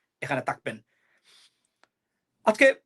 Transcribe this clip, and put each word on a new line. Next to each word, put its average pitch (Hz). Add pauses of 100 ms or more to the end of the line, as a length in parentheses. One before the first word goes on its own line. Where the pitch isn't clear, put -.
(220)
এখানে 135
থাকবেন। 120 (1600)
আজকে 269 (100)